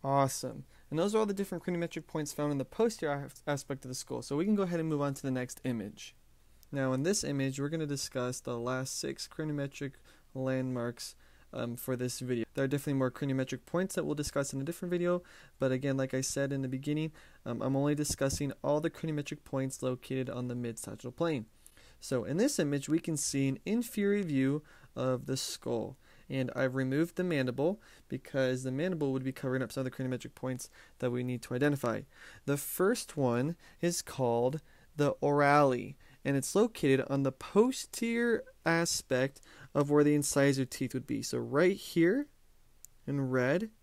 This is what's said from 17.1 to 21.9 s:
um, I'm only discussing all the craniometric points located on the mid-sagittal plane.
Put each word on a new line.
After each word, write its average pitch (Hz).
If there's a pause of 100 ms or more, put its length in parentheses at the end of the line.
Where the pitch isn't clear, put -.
um, 120
I'm 135
only 143
discussing 143 (100)
all 147
the 160
craniometric 151
points 135
located 131
on 123
the 120
mid-sagittal 120
plane. 151 (540)